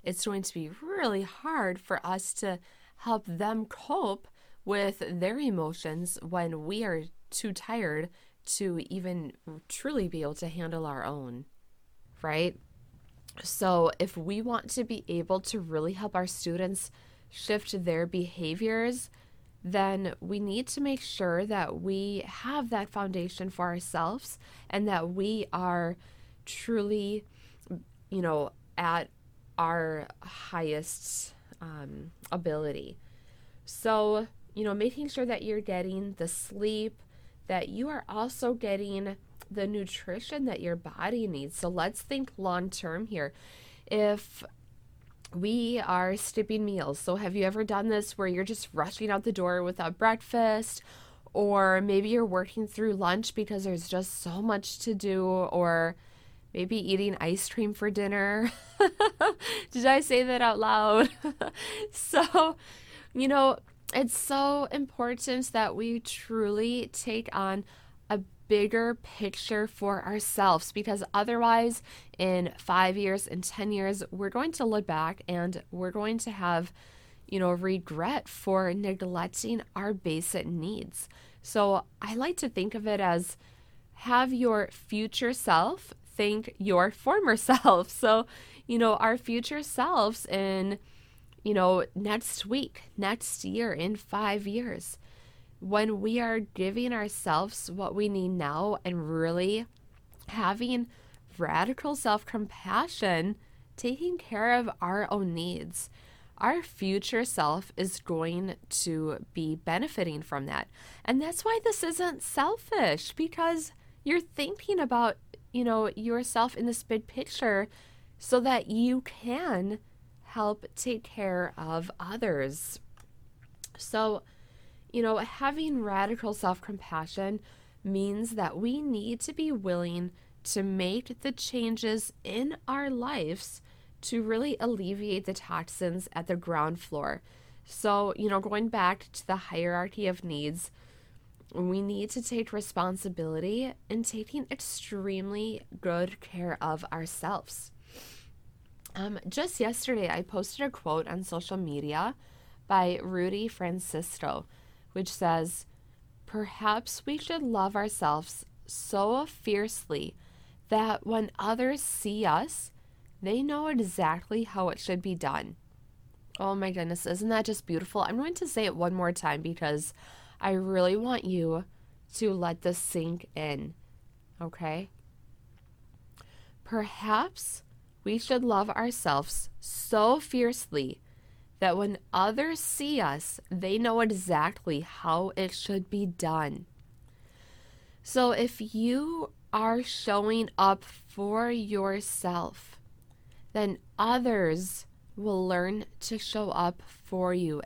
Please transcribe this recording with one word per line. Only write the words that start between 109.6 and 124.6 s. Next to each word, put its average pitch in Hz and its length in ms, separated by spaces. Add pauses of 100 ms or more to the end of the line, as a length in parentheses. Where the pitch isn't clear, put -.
from 139 240
that. - 220 (360)
And 262 180
that's 339 220
why 453 180
this 427 220
isn't 339 380
selfish, 294 920
because 330 600 (320)
you're 339 160
thinking 349 600
about, 240 360 (360)
you 247 120
know, 220 300
yourself 233 640
in 240 100
this 233 160
big 220 240
picture 220 640 (500)
so 247 220
that 247 280
you 247 340
can 226 760 (440)
help 214 420 (100)
take 233 280
care 185 540
of 165 340 (100)
others. 170 800 (960)
So, 220 460 (720)